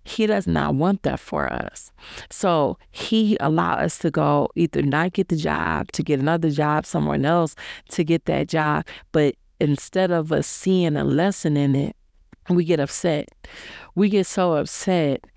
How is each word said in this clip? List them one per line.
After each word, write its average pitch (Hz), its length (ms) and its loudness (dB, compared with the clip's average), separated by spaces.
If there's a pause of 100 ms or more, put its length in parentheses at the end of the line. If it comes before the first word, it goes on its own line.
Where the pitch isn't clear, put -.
he - 240 -2
does 202 200 0
not 147 280 0
want 175 280 0
that 135 180 -2
for 67 320 -4
us. - 400 -10 (380)
So 156 480 0 (120)
he 220 500 0
allow 165 340 0
us 156 240 -2
to 165 120 -2
go 147 440 2
either 160 280 0
not 151 300 0
get 190 160 -2
the 170 80 0
job, 151 560 -2
to - 100 -2
get 147 180 0
another 165 300 2
job 151 360 0
somewhere 147 380 0
else, 165 300 2 (360)
to 175 140 0
get 165 220 0
that 147 220 0
job. 156 380 0 (260)
But 147 220 4 (260)
instead 160 500 0
of 160 220 0
us 147 140 2
seeing 180 500 0
a 143 80 0
lesson 156 520 2
in 143 180 2
it, 139 200 -2 (540)
we 175 160 4
get 160 160 2
upset. 151 480 -2 (640)
We 202 140 4
get 196 180 2
so 180 280 0
upset 151 680 0 (140)